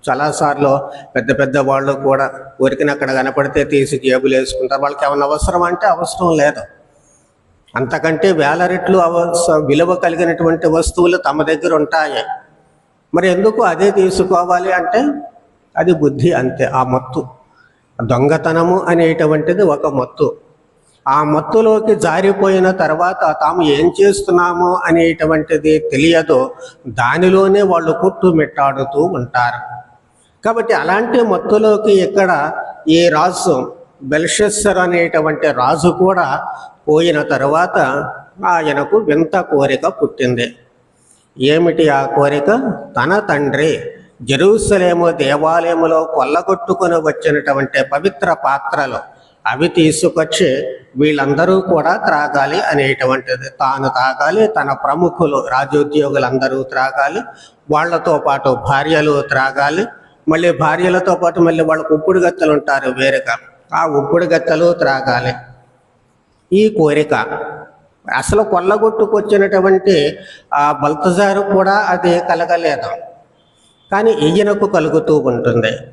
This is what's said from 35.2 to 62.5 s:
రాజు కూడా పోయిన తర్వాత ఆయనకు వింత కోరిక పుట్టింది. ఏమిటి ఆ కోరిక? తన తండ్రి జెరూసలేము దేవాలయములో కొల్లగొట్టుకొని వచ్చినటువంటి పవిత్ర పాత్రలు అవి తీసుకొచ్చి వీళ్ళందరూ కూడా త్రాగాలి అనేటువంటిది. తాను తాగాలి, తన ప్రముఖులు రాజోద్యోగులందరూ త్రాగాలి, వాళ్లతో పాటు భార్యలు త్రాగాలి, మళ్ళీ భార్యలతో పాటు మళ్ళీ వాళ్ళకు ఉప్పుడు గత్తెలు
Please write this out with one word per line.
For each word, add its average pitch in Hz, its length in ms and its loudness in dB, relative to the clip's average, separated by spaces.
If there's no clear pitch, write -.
రాజు 143 420 0
కూడా 185 380 0
పోయిన 156 360 2
తర్వాత 156 540 0
ఆయనకు 156 520 0
వింత 160 440 0
కోరిక 139 460 0
పుట్టింది. 123 600 -2
ఏమిటి 160 520 2
ఆ 139 160 2
కోరిక? 143 440 0
తన 151 260 0
తండ్రి 147 520 0
జెరూసలేము 175 880 2
దేవాలయములో 160 920 0
కొల్లగొట్టుకొని 170 920 0
వచ్చినటువంటి 143 840 -2
పవిత్ర 175 500 -2
పాత్రలు 139 680 -4
అవి 127 220 -2
తీసుకొచ్చి 160 840 0
వీళ్ళందరూ 147 640 2
కూడా 170 360 0
త్రాగాలి 147 640 0
అనేటువంటిది. 131 840 -2
తాను 135 280 -2
తాగాలి, 139 600 0
తన 143 260 -2
ప్రముఖులు 151 680 0
రాజోద్యోగులందరూ 139 1120 0
త్రాగాలి, 135 580 -2
వాళ్లతో 160 460 0
పాటు 139 320 -2
భార్యలు 147 540 2
త్రాగాలి, 139 640 -2
మళ్ళీ 165 240 2
భార్యలతో 175 640 0
పాటు 170 240 -2
మళ్ళీ 165 240 2
వాళ్ళకు 156 300 0
ఉప్పుడు 175 260 2
గత్తెలు 175 340 2